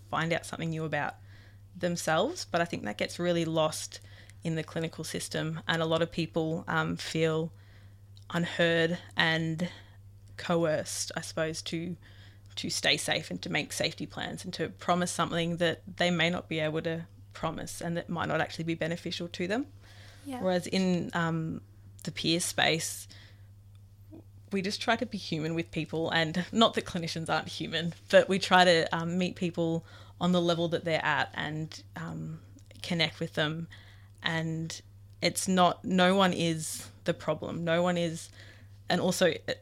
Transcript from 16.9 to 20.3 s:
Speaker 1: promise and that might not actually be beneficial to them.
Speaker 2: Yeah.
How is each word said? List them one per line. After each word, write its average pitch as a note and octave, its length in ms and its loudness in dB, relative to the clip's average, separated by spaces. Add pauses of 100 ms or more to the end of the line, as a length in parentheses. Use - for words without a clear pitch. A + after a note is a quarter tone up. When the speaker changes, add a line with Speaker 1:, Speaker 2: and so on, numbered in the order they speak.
Speaker 1:
promise - 480 -6
and E3+ 160 -2
that - 120 -6
might E3+ 180 -2
not D#3+ 140 2
actually - 240 -4
be D#3+ 100 -2
beneficial E3 540 -4
to F3 180 -6
them. A#3 200 -2 (600)
Speaker 2:
Yeah. C4 160 -8